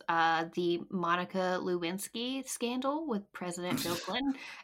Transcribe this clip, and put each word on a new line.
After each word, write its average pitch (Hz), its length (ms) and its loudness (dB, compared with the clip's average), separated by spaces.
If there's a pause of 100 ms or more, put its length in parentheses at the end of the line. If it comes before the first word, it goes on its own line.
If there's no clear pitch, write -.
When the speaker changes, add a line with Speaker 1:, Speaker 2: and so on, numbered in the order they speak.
Speaker 1:
uh, 165 440 4
the 175 360 2
Monica 180 720 2
Lewinsky 202 840 -2
scandal 269 640 -2
with 208 240 -2
President 175 500 -2
Bill 170 140 0
Speaker 2:
<laughs> 165 100 -6
Speaker 1:
Clinton. 262 280 0 (300)